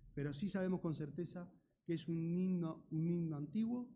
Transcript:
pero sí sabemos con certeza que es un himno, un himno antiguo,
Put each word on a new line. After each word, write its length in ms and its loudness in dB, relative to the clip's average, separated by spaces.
pero 220 -2
sí 160 -2
sabemos 320 2
con 100 2
certeza 580 -6
que 80 2
es 120 -2
un 320 2
himno, 520 2
un 180 4
himno 280 2
antiguo, 600 -2